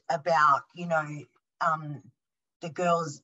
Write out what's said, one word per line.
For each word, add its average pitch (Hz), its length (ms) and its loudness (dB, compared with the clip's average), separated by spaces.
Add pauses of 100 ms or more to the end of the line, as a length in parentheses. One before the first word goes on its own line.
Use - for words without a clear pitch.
about, 151 540 4 (100)
you 175 140 -10
know, 160 180 0 (580)
um, 156 380 -2 (600)
the 170 80 -8
girls, 170 540 -2